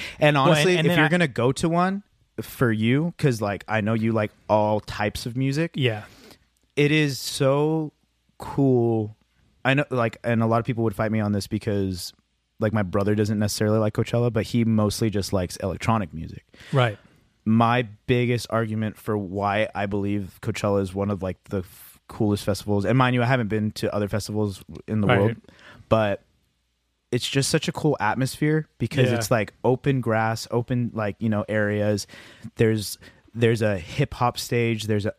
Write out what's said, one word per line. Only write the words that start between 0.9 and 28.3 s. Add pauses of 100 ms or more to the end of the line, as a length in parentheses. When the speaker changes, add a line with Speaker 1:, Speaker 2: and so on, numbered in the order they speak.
Speaker 2:
then
Speaker 1:
you're
Speaker 2:
I
Speaker 1:
gonna
go
to
one, (380)
for
you,
'cause,
like,
I
know
you
like (180)
all
types
of
music.
Speaker 2:
Yeah. (720)
Speaker 1:
It
is
so (460)
cool. (480)
I
know,
like,
and
a
lot
of
people
would
fight
me
on
this
because, (460)
like,
my
brother
doesn't
necessarily
like
Coachella,
but
he
mostly
just
likes
electronic
music. (280)
Speaker 2:
Right. (460)
Speaker 1:
My (240)
biggest
argument
for
why
I
believe
Coachella
is
one
of,
like,
the
f-,
coolest
festivals,
and
mind
you,
I
haven't
been
to
other
festivals (240)
in
the
Speaker 2:
Right.
Speaker 1:
world, (520)
but (880)
it's
just
such
a
cool
atmosphere (100)